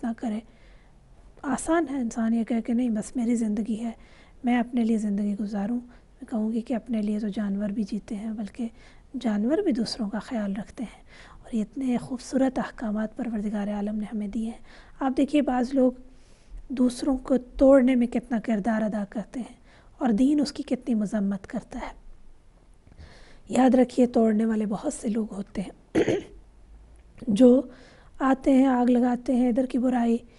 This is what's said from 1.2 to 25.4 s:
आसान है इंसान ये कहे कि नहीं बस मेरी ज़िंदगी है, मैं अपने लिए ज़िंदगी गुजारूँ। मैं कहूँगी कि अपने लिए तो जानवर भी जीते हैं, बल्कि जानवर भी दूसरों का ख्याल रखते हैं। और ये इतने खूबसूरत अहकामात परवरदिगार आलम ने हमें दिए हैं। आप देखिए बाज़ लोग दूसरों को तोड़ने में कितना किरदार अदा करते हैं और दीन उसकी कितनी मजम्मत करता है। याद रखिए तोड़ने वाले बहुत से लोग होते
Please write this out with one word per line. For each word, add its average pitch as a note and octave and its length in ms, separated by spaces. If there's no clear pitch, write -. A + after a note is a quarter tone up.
आसान D#4+ 420
है C4+ 140
इंसान A3+ 340
ये A#3 100
कहे A3+ 160
कि A#3 140
नहीं B3 160
बस G#3+ 260
मेरी A#3+ 200
ज़िंदगी G#3+ 400
है, A3+ 200
मैं B3 140
अपने A#3+ 260
लिए A3+ 140
ज़िंदगी G#3 360
गुजारूँ। G#3 440
मैं - 500
कहूँगी A3 320
कि B3 140
अपने A3 280
लिए G#3 180
तो G#3+ 80
जानवर G3+ 440
भी G#3+ 120
जीते G#3 300
हैं, G#3+ 220
बल्कि A#3 340
जानवर A#3+ 460
भी F#4 100
दूसरों G#3+ 360
का G#3+ 100
ख्याल G3+ 360
रखते G#3+ 280
हैं। - 200
और - 120
ये A3 40
इतने B3+ 380
खूबसूरत C4 600
अहकामात G#3+ 540
परवरदिगार G#3+ 560
आलम G#3 260
ने G#3 120
हमें G#3 240
दिए A3 160
हैं। A3+ 140
आप C4+ 100
देखिए D4 300
बाज़ B3+ 320
लोग B3+ 220
दूसरों B3+ 440
को C4 200
तोड़ने C4 580
में A#3+ 140
कितना A#3 300
किरदार A3 440
अदा G#3 220
करते A3+ 360
हैं - 180
और A#3+ 100
दीन C4+ 280
उसकी C#4+ 220
कितनी B3+ 320
मजम्मत G3+ 520
करता - 320
है। - 160
याद B3 260
रखिए B3 300
तोड़ने A3+ 380
वाले A3 220
बहुत G#3+ 280
से - 140
लोग G#3+ 220
होते G3 300